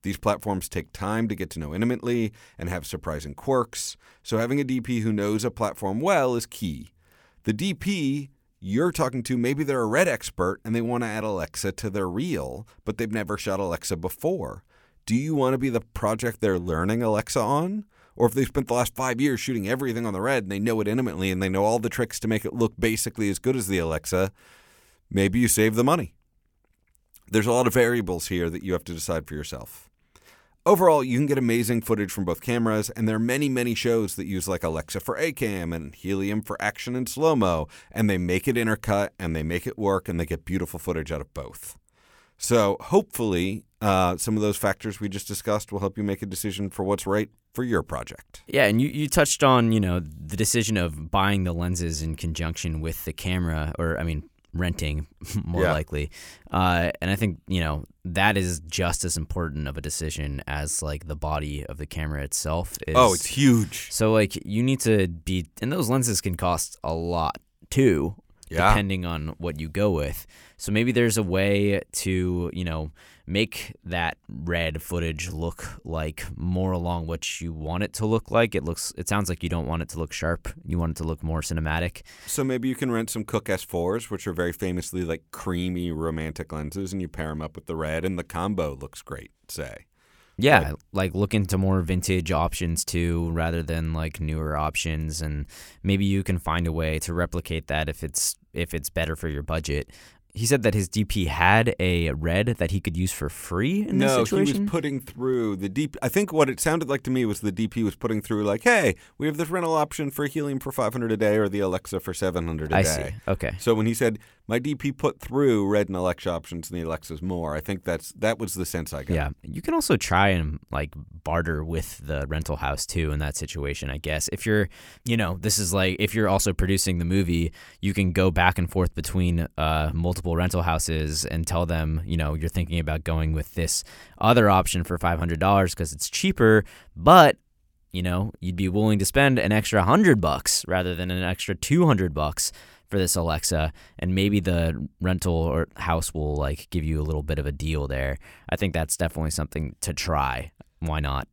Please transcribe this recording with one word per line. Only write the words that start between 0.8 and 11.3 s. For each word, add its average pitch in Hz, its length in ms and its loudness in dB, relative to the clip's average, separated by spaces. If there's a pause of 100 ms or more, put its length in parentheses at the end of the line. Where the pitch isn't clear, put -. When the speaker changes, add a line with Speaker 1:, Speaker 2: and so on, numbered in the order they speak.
Speaker 1:
time 110 340 -2
to 107 80 -4
get 87 160 -8
to - 80 -10
know 78 160 -8
intimately 117 580 -2 (240)
and 85 120 -8
have 87 180 -6
surprising 76 480 -8
quirks, - 640 -2 (260)
so 110 160 -2
having 123 220 0
a 135 40 0
D 127 160 -2
P 120 200 -2
who 110 120 0
knows 104 320 0
a 120 60 0
platform 104 500 -4
well 143 360 2
is 117 100 -4
key. 78 460 -8 (500)
The 110 100 0
D 170 220 -2
P 143 560 -2 (300)
you're 131 300 0
talking 127 320 -2
to, 123 160 -2
maybe 139 240 0
they're 135 200 0
a 110 40 0
Red 147 220 4
expert 95 560 -2
and 110 100 -4
they 117 60 0
wanna 120 260 -2
add 107 160 -4
Alexa 98 500 -4